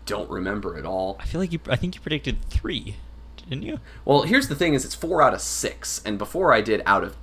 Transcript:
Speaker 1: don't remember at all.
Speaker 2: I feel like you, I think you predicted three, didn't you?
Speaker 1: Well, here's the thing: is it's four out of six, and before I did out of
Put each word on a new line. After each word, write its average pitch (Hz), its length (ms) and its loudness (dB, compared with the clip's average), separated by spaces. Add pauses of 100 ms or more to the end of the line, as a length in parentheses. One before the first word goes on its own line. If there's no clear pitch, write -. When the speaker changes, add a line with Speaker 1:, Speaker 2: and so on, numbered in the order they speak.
Speaker 1:
don't 101 240 -4
remember 98 460 -4
at 73 80 -8
all. 95 360 -4
Speaker 2:
I - 40 -4
feel - 160 -2
like 180 120 0
you, 160 160 -4
I - 80 2
think 180 180 -2
you - 60 -16
predicted 147 440 -2
three, - 520 -2 (520)
didn't 151 140 -6
you? 302 180 -8 (240)
Speaker 1:
Well, 143 180 6
here's 262 260 4
the - 60 -4
thing: 160 200 4
is 131 100 2
it's - 100 -8
four 165 280 2
out 131 100 8
of 95 80 -4
six, - 640 -6
and 104 140 -4
before 156 340 2
I 113 80 8
did 107 240 0
out 98 180 4
of 98 200 -8